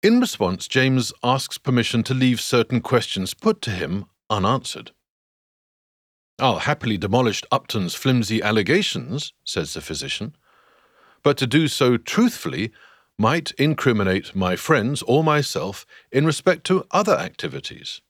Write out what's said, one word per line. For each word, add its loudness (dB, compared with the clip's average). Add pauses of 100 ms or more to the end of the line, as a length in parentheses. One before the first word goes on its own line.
In 6
response, -2
James 2
asks -2
permission 0
to -2
leave 2
certain 0
questions -2
put -2
to -6
him -4 (240)
unanswered. -2 (1500)
"I'll 2
happily -2
demolish 0
Upton's -2
flimsy 0
allegations," 0 (120)
says -6
the -10
physician, -8 (880)
"but 2
to 0
do 4
so 4
truthfully -2 (460)
might 0
incriminate 0
my 0
friends 0
or 2
myself -2 (260)
in 2
respect 0
to 0
other 2
activities." -10